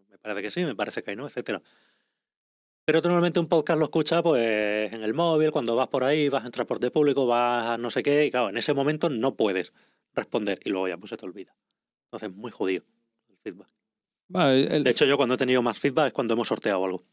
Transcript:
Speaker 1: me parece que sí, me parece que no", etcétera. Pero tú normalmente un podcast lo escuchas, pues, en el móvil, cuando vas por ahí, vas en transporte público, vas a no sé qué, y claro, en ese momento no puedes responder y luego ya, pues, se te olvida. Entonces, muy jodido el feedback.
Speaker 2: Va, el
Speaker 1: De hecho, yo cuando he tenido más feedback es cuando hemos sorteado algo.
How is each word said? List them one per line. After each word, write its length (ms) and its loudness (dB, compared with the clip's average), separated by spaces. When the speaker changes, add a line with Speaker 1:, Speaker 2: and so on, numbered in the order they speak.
Speaker 1:
me 80 -20
parece 240 -8
que 80 -6
sí, 140 -4
me 120 -4
parece 260 -6
que 140 -8
no", 100 -10
etcétera. 360 -8
Pero 180 2
tú 60 0
normalmente 320 2
un 80 -2
podcast 320 2
lo 60 4
escuchas, 360 0
pues, 680 2
en 100 -10
el 100 -2
móvil, 380 2
cuando 240 -2
vas 140 0
por 160 -2
ahí, 240 2
vas 160 -2
en 80 -12
transporte 400 -4
público, 340 2
vas 400 2
a 120 -2
no 120 -6
sé 140 -4
qué, 220 2
y 40 -2
claro, 180 0
en 80 -6
ese 180 0
momento 360 0
no 240 -2
puedes 380 0
responder 500 -2
y 60 -4
luego 160 0
ya, 100 -4
pues, 140 -16
se 60 -12
te 100 -14
olvida. 300 -16
Entonces, 300 -10
muy 160 -14
jodido 320 -2
el 100 -20
feedback. 300 -14
Speaker 2:
Va, 200 4
el 300 2
Speaker 1:
De 60 4
hecho, 140 4
yo 120 2
cuando 180 2
he 40 -2
tenido 240 2
más 160 0
feedback 300 0
es 40 -4
cuando 220 -2
hemos 140 0
sorteado 360 0
algo. 180 -4